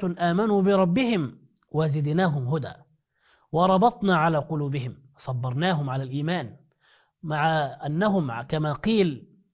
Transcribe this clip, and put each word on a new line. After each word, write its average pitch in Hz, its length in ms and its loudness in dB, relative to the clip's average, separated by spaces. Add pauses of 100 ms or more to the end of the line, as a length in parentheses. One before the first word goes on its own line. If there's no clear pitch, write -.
آمنوا 185 580 0
بربهم 190 760 2 (340)
وزدناهم 151 760 0
هدى 127 260 -4 (800)
وربطنا 190 680 4
على 160 200 2
قلوبهم"، 139 600 -4 (200)
صبرناهم 135 720 -2
على 135 140 -4
الإيمان، 143 520 -4 (680)
مع 151 220 -2 (400)
أنهم 156 560 0
كما 151 320 -2
قيل 185 540 0 (260)